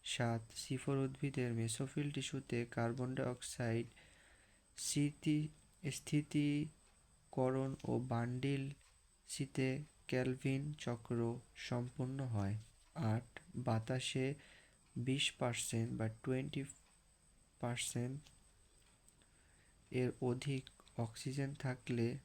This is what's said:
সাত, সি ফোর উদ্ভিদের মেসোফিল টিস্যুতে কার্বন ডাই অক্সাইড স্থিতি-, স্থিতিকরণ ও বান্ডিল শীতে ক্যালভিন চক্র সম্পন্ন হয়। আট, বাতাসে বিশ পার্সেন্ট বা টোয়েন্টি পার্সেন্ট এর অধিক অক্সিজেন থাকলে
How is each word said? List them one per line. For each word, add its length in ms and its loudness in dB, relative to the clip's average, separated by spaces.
সাত, 380 0
সি 220 -4
ফোর 200 0
উদ্ভিদের 580 0
মেসোফিল 560 0
টিস্যুতে 600 -2
কার্বন 440 0
ডাই 120 0
অক্সাইড 600 0
স্থিতি-, 1120 0
স্থিতিকরণ 1800 0
ও 140 2
বান্ডিল 720 0
শীতে 500 0
ক্যালভিন 680 2
চক্র 680 0
সম্পন্ন 680 -2
হয়। 300 2
আট, 460 0
বাতাসে 760 0
বিশ 360 2
পার্সেন্ট 680 0
বা 100 2
টোয়েন্টি 560 -2
পার্সেন্ট 600 0
এর 220 2
অধিক 480 0
অক্সিজেন 560 -2
থাকলে 720 0